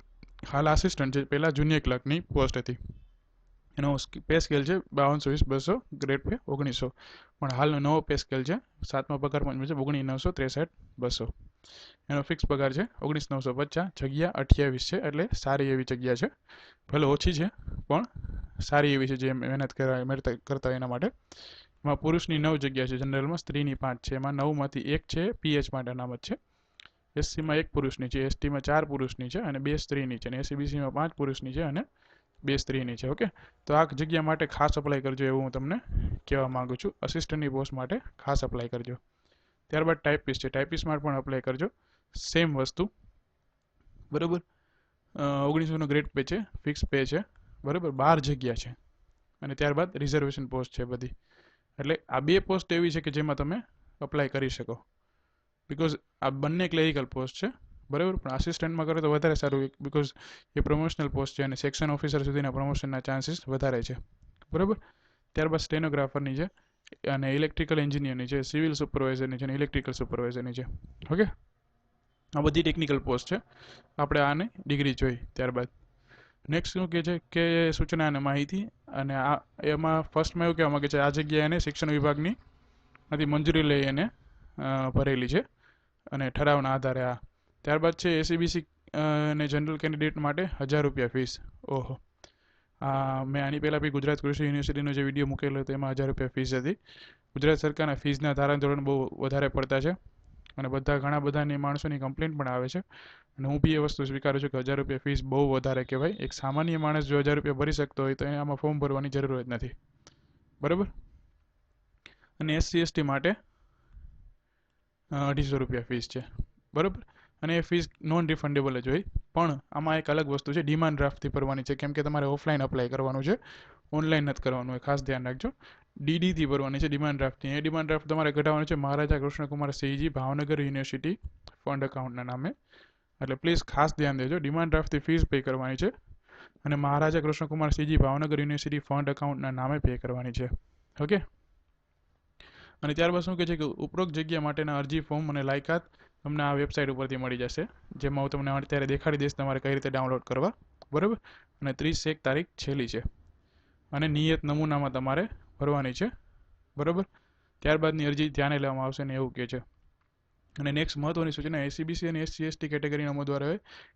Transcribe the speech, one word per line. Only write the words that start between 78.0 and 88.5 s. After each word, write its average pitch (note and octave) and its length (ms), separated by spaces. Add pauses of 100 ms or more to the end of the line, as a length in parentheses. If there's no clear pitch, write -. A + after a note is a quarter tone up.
અને D3 120
માહિતી, C#3+ 460 (240)
અને C#3 260
આ, C#3 260 (220)
એમાં D#3+ 400
ફર્સ્ટમાં E3 440
એવું E3+ 100
કહેવા D#3 140
માંગે C#3+ 180
છે, C#3+ 100
આ C#3+ 120
જગ્યા D3+ 340
એને E3 140
શિક્ષણ D3+ 320
વિભાગની D3 400 (800)
માંથી D3+ 140
મંજૂરી D3+ 380
લઈ C#3+ 180
એને, C#3 300 (480)
અ, C3+ 320
ભરેલી C3 380
છે D#3 120 (720)
અને C3+ 180
ઠરાવના C#3+ 440
આધારે C3 280
આ. B2 120 (480)
ત્યારબાદ D#3 300
છે F3 180
એ D#3+ 120
સી E3 140
બી E3+ 100
સી, E3 140 (340)